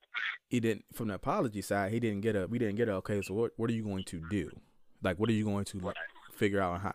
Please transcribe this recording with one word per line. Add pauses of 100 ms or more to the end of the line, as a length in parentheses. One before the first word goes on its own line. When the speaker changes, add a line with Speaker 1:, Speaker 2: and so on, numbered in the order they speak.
(480)
Speaker 1:
he
didn't,
from
the
apology
side,
he
didn't
get
a,
we
didn't
get
a,
"Okay,
so
what,
what
are
you
going
to (100)
do? (520)
Like,
what
are
you
going
to,
like,
Speaker 2:
Right.
Speaker 1:
figure
out
how,